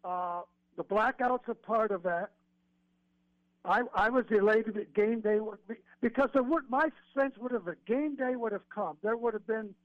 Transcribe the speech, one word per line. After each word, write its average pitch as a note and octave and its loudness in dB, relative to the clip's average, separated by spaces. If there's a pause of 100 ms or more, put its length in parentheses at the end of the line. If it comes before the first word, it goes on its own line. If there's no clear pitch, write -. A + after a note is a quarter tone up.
uh, F3+ -4 (340)
the E3 -6
blackouts B3 0
are A3+ -4
part A3 0
of F#3 -2
that. F3+ -2 (1300)
I, G3 2 (120)
I G#3 2
was B3 2
elated G#3+ 4
that G#3 -8
game A3 2
day G#3+ 2
would G#3+ -8 (100)
be, A3+ -8 (260)
because B3 2
there C4+ 4
would, B3 -2
my D4 2 (260)
sense C#4 0
would B3 -6
have, G3 -4
if - -10
game C#4+ -2
day B3+ -2
would A3+ -2
have G3 -8
come, G#3 -6
there A3 0
would A#3 -2
have G#3 -8
been A3 -4 (100)